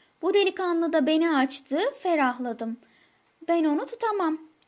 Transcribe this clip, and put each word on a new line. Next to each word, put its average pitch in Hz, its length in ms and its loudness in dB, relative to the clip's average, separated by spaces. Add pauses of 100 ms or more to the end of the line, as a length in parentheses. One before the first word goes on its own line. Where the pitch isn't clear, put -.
(220)
"Bu 370 120 0
delikanlı 370 600 0
da 302 140 2
beni 320 280 2
açtı, 269 440 0 (200)
ferahladım. 247 800 -2 (680)
Ben 339 160 2
onu 311 220 0
tutamam. 403 560 -2 (260)